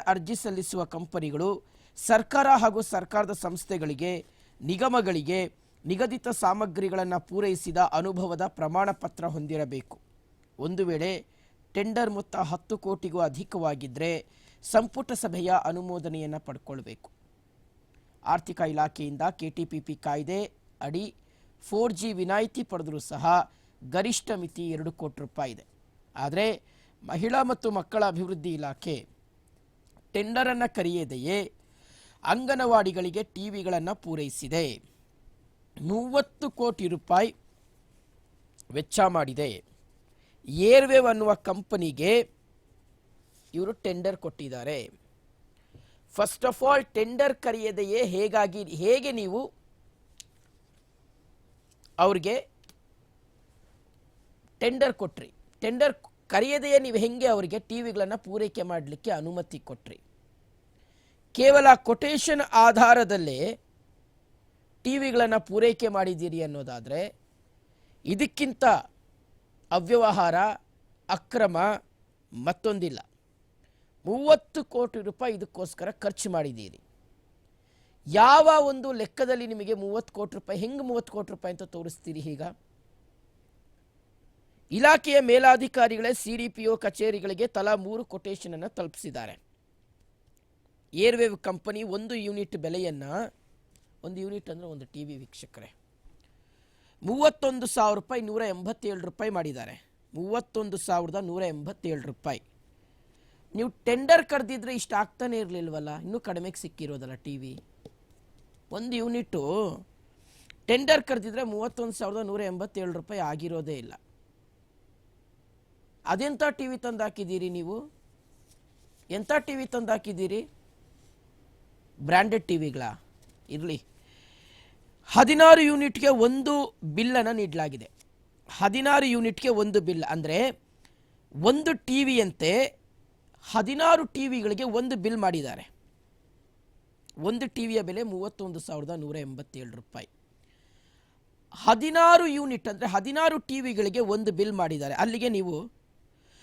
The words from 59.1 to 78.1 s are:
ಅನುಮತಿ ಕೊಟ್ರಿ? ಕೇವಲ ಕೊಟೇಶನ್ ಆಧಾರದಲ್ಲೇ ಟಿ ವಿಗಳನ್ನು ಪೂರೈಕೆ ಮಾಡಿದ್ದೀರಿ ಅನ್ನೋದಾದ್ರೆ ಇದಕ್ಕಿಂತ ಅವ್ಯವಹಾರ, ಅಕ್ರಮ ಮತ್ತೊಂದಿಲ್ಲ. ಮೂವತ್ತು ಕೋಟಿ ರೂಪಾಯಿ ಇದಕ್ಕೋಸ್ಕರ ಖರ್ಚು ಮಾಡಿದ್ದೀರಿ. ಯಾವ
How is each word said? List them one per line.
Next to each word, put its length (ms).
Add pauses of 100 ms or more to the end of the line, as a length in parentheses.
ಅನುಮತಿ 480
ಕೊಟ್ರಿ? 400 (1300)
ಕೇವಲ 420
ಕೊಟೇಶನ್ 640 (120)
ಆಧಾರದಲ್ಲೇ 1040 (1200)
ಟಿ 140
ವಿಗಳನ್ನು 480
ಪೂರೈಕೆ 420
ಮಾಡಿದ್ದೀರಿ 540
ಅನ್ನೋದಾದ್ರೆ 720 (920)
ಇದಕ್ಕಿಂತ 580 (1080)
ಅವ್ಯವಹಾರ, 640 (720)
ಅಕ್ರಮ 480 (760)
ಮತ್ತೊಂದಿಲ್ಲ. 640 (1080)
ಮೂವತ್ತು 580
ಕೋಟಿ 360
ರೂಪಾಯಿ 340
ಇದಕ್ಕೋಸ್ಕರ 580
ಖರ್ಚು 380
ಮಾಡಿದ್ದೀರಿ. 500 (1300)
ಯಾವ 420 (100)